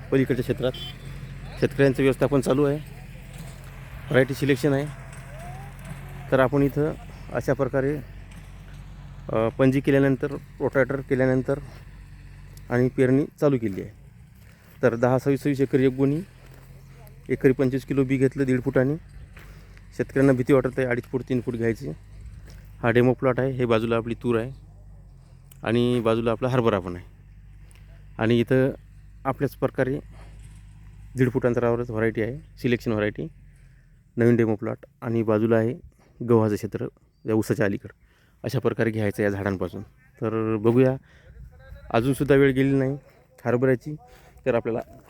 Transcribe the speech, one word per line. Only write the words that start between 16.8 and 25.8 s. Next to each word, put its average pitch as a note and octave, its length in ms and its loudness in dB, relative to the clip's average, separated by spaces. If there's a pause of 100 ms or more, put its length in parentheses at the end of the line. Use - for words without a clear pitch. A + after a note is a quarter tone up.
एकरी C3+ 220 4
पंचवीस B2+ 340 0
किलो C3+ 180 0
बी C3 140 0
घेतलं C3+ 260 0
दीड B2+ 180 2
फुटाने. C3+ 540 0 (840)
शेतकऱ्यांना C3+ 360 4
भीती B2 200 2
वाटत B2+ 240 4
आहे C3 100 0
अडीच A#2+ 160 -2
फूट, B2 260 -6
तीन B2 120 0
फूट A#2+ 120 -4
घ्यायची. A#2 360 -2 (920)
हा A#2 80 4
डेमो B2 220 6
प्लॉट B2+ 260 0
आहे, C3 120 0
हे B2 140 -2
बाजूला A#2 300 2
आपली A#2 280 -2
तूर A#2+ 160 2
आहे B2 120 -6 (1120)
आणि A#2+ 360 2